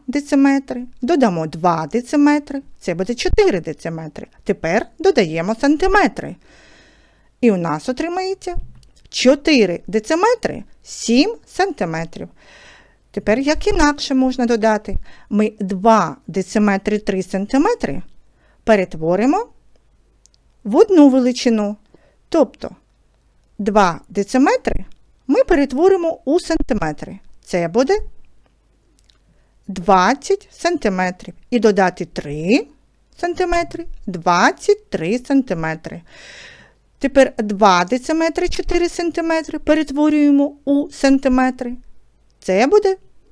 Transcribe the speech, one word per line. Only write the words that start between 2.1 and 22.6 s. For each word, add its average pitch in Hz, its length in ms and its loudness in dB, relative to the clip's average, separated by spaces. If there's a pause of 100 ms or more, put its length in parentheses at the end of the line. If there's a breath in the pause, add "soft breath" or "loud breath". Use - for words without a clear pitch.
це 170 140 -6
буде 185 220 -4
чотири 349 440 2
дециметри. 160 680 -10 (160)
Тепер 175 440 -2 (120)
додаємо 190 560 0
сантиметри. 294 800 0 (1040 soft breath)
І 233 100 4
у 185 60 2
нас 165 320 -4
отримається 349 680 -6 (540)
чотири 247 800 2
дециметри, 320 760 -2 (200)
сім 302 520 -2 (120)
сантиметрів. 170 840 -6 (840 soft breath)
Тепер 214 280 -2
як 302 280 0
інакше 294 480 0
можна 262 300 0
додати? 214 520 0 (320 soft breath)
Ми 214 300 0
два 196 580 0 (100)
дециметри 202 720 -2
три 190 240 -4
сантиметри 262 760 -2 (640)
перетворимо 202 840 0 (1160)
в 214 120 -2
одну 330 340 8
величину. 240 680 0 (540 soft breath)
Тобто - 400 0 (880)